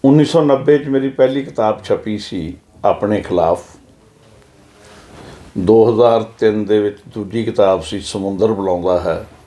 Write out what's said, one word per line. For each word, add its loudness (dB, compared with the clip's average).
ਉੱਨੀ 6
ਸੌ 2
ਨੱਬੇ 4
'ਚ -6
ਮੇਰੀ -2
ਪਹਿਲੀ 0
ਕਿਤਾਬ -4
ਛਪੀ -4
ਸੀ -10
ਆਪਣੇ 0
ਖਿਲਾਫ। -2
ਦੋ 4
ਹਜ਼ਾਰ 4
ਤਿੰਨ -2
ਦੇ 2
ਵਿੱਚ -4
ਦੂਜੀ -6
ਕਿਤਾਬ 0
ਸੀ -10
ਸਮੁੰਦਰ -4
ਬੁਲਾਉਂਦਾ -2
ਹੈ। -6